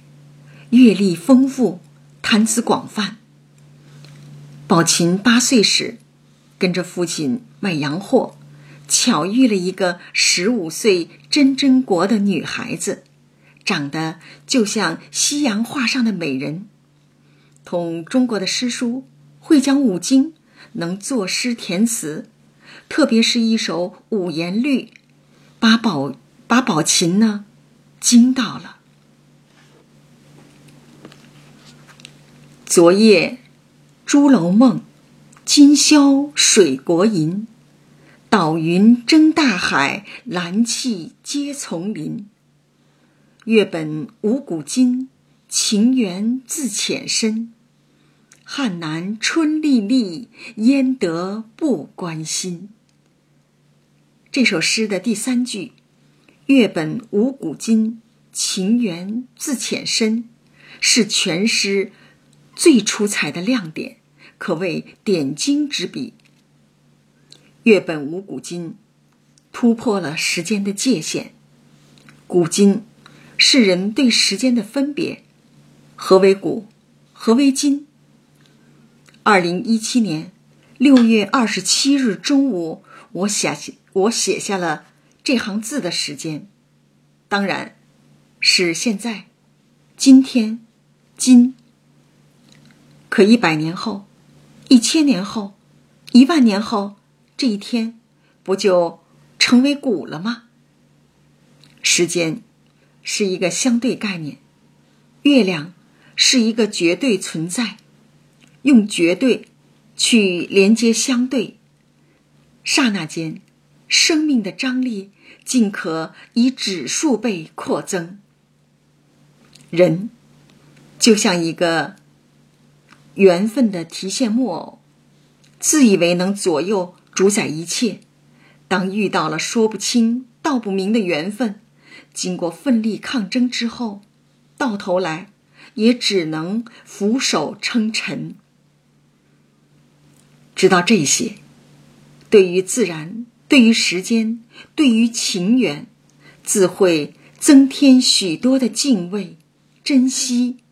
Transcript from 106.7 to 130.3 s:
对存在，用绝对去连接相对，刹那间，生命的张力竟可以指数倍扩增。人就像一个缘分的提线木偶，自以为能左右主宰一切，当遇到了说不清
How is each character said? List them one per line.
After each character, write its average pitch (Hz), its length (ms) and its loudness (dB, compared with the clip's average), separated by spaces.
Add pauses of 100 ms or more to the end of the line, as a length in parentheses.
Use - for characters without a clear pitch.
对 208 220 0
存 165 280 -8
在， 196 300 -6 (840)
用 233 260 6
绝 175 260 0
对 240 340 0 (480)
去 185 500 2
连 196 280 4
接 226 180 2
相 247 360 -2
对， 226 300 -6 (1080)
刹 277 240 0
那 196 160 -4
间， 160 360 -10 (460)
生 - 380 0
命 269 180 2
的 185 80 -6
张 254 300 -6
力 208 300 -6 (340)
竟 226 260 0
可 160 440 -6 (200)
以 240 160 2
指 180 360 -8
数 269 300 -2
倍 202 380 -6
扩 185 280 -6
增。 185 380 -8 (1500)
人 175 400 0 (880)
就 220 180 4
像 185 260 -2
一 165 100 -4
个 165 440 -2 (1200)
缘 190 340 4
分 233 220 0
的 175 120 -6
提 190 280 -12
线 220 200 -2
木 226 220 -2
偶， - 280 -14 (800)
自 294 280 4
以 196 100 6
为 170 180 2
能 180 200 0
左 170 260 -2
右 180 340 -4 (200)
主 196 160 2
宰 196 160 -2
一 151 180 -8
切， 190 360 -4 (680)
当 185 260 -2
遇 202 140 -2
到 165 200 -2
了 156 100 -6
说 220 280 0
不 196 120 -4
清 240 480 -2 (160)